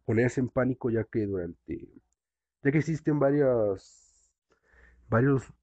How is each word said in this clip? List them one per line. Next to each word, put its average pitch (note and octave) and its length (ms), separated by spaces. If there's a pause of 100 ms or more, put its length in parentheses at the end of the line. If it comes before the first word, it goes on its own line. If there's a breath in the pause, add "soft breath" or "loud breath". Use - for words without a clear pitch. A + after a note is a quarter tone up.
ponerse A#2+ 360
en B2 80
pánico, B2 420
ya A2+ 140
que G#2+ 220
durante, F2 640 (760)
ya C#3 80
que D#3 60
existen D3 420
varias, B2+ 1120 (720 soft breath)
varios B2 440 (100)